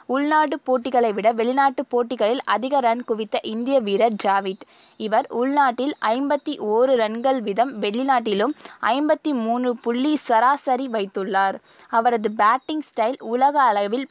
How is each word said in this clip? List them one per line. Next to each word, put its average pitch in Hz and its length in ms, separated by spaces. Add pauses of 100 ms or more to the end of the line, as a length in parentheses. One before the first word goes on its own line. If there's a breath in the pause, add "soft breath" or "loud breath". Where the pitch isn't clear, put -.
உள்நாட்டு 302 520
போட்டிகளை 240 540
விட 208 200
வெளிநாட்டு 262 520
போட்டிகளில் 240 600
அதிக 262 360
ரன் 240 280
குவித்த 220 340
இந்திய 233 380
வீரர் 208 440
டிராவிட். 196 400 (320 soft breath)
இவர் 220 320
உள்நாட்டில் 269 640 (100)
ஐம்பத்தி 277 480 (220)
ஓரு 254 220
ரன்கள் 233 440
வீதம், 220 320 (100)
வெளிநாட்டிலும் 226 720 (300 loud breath)
ஐம்பத்தி 302 500
மூணு 240 440
புள்ளி 254 400
சராசரி 262 720
வைத்துள்ளார். 196 680 (320 loud breath)
அவரது 233 420
பேட்டிங் 240 580
ஸ்டைல் 240 320
உலக 269 420
அளவில் 220 480